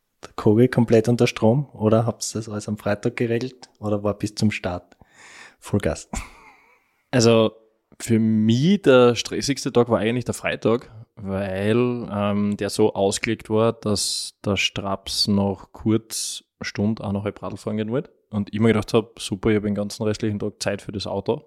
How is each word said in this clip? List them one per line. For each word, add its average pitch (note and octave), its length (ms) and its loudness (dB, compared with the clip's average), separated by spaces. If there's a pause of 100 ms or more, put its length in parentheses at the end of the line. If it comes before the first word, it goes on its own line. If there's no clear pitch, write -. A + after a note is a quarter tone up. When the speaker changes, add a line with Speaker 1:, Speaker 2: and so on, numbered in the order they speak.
(240)
Speaker 1:
Der - 120 -20
Kogi A2+ 320 4
komplett A#2 420 4
unter A#2+ 180 4
Strom. B2 460 2
Oder A2 340 2
habt - 160 -6
ihr - 160 -6
das A2 100 -10
alles G#2 180 -8
am G#2 100 -4
Freitag G#2 400 -4
geregelt? A#2+ 520 -4 (100)
Oder G#2 240 -2
war G#2 120 0
bis - 180 -6
zum G#2 160 2
Start - 480 -8 (640)
Vollgas? - 500 -2 (1040)
Speaker 2:
Also A2+ 400 6 (500)
für A2+ 180 2
mich A2+ 600 4
der B2 340 6
stressigste B2 560 -6
Tag A#2+ 180 2
war G#2 100 2
eigentlich A#2 260 -2
der G#2+ 80 -6
Freitag, - 580 -4 (240)
weil, G#2 960 -2
ähm, G2+ 460 -2
der G2+ 120 -4
so - 240 2
ausgelegt G2+ 560 -2
war, A2+ 240 2
dass - 680 -4
der G2 140 0
Straps - 680 -4
noch G2+ 440 0
kurz - 720 -2 (160)
eine - 60 -14
Stunde, G#2+ 380 -4
eineinhalb G2+ 380 -4
Radl G2+ 160 -8
fahren G#2+ 200 -6
gehen A2 140 -4
wollte. C#3 200 -4 (180)
Und G2+ 240 -4
ich G#2+ 60 -4
mir A2+ 100 6
gedacht G#2+ 240 2
hab, A2 260 0
super, A2 300 -2
ich G#2+ 80 4
hab G2+ 60 0
den G#2 120 -2
ganzen G2+ 280 -6
restlichen G#2+ 360 -2
Tag G#2+ 220 -8
Zeit G2 200 -4
für - 100 -12
das G2 140 -8
Auto. - 420 -4